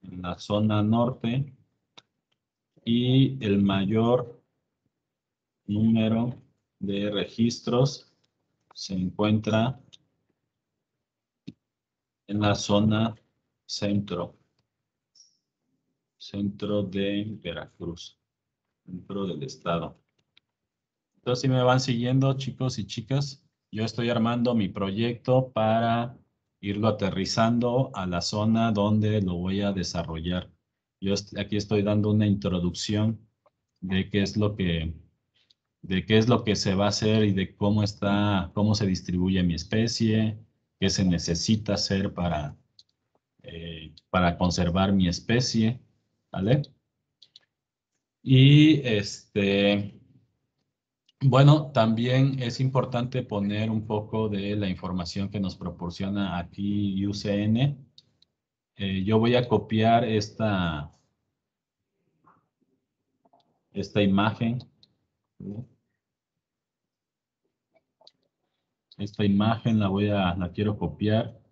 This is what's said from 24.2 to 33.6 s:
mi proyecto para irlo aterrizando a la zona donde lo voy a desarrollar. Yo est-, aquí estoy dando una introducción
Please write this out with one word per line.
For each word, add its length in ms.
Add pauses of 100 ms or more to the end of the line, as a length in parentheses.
mi 140
proyecto 840
para 680 (420)
irlo 280
aterrizando 1080
a 120
la 140
zona 520
donde 480
lo 140
voy 260
a 120
desarrollar. 800 (500)
Yo 120
est-, 240
aquí 200
estoy 260
dando 280
una 160
introducción 960 (600)